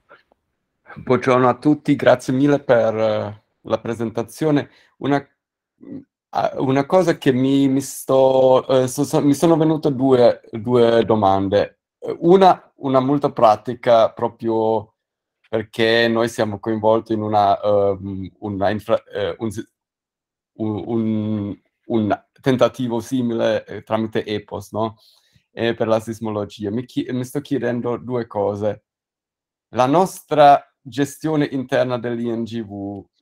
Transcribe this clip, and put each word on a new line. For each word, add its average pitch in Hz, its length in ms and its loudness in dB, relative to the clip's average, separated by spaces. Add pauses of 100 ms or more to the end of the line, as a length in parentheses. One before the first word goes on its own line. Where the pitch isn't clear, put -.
(960)
buongiorno 127 540 2
a 120 80 0
tutti, 147 400 0
grazie 127 360 2
mille 139 260 2
per, 113 360 2
eh, 107 480 -4 (160)
la 110 200 -4
presentazione. 117 920 -4 (300)
Una, 139 280 -2 (1000)
ah, - 300 -4
una 139 260 -2
cosa 170 320 0
che 139 160 0
mi, 135 340 2
mi 135 140 0
sto, 131 840 2
eh, 131 220 2
so-, 143 160 -4
so-, 143 180 0
mi 143 120 2
sono 165 240 2
venute 156 360 0
due, 127 480 4 (100)
due 117 520 2
domande. 98 760 0 (200)
Eh, - 220 -8
una, 180 540 4
una 135 260 0
molto 143 320 0
pratica, 113 800 2
proprio 110 760 -2 (640)
perché 113 540 2
noi 113 220 0
siamo 107 280 -4
coinvolti 110 560 0
in 107 80 -2
una, 104 400 0
ehm, 98 680 -2 (120)
una 101 320 -4
infra-, 107 320 -4
eh, - 340 -6
un 113 140 -6
si-, 110 120 -10 (880)
un, 107 340 -6
un, 107 720 -4 (240)
un 110 400 -2 (160)
tentativo 120 580 0
simile, 113 640 -2
eh, 104 180 -14
tramite 110 420 -4
epos, 104 460 -8
no? 110 260 -4 (540)
E 113 240 -2
per 117 120 -4
la 110 120 2
sismologia. 104 720 -8
Mi 123 140 -6
chi-, 139 260 -8
mi 127 120 -6
sto 127 180 -10
chiedendo 120 560 -4
due 117 280 -6
cose. 104 600 -4 (880)
La 123 100 2
nostra 151 720 4 (220)
gestione 143 640 -4
interna 127 540 -2
dell'I 117 360 -6
N 117 100 -4
G 113 180 -8
V 101 420 -10 (160)